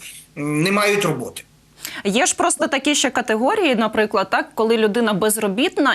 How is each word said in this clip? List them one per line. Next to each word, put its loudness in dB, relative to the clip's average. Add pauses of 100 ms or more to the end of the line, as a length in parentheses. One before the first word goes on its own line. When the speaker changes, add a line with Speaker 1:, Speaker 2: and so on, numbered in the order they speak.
(380)
Speaker 1:
м, -2
не 2
мають 0
роботи. -4 (640)
Speaker 2:
Є 2
ж -2
просто 0
такі 0
ще 0
категорії, 0
наприклад, 0
так, 0
коли 2
людина 2
безробітна, 0